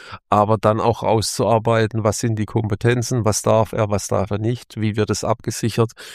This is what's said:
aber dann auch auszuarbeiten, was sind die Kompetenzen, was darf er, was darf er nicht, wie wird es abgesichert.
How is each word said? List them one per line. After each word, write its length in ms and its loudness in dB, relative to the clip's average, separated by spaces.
aber 280 4
dann 220 2
auch 240 0
auszuarbeiten, 1000 0
was 140 0
sind 200 -2
die 60 -2
Kompetenzen, 800 0
was 160 0
darf 320 2
er, 160 -2
was 180 -4
darf 240 -2
er 80 -4
nicht, 400 -6
wie 160 -2
wird 140 0
es 160 -2
abgesichert. 680 -2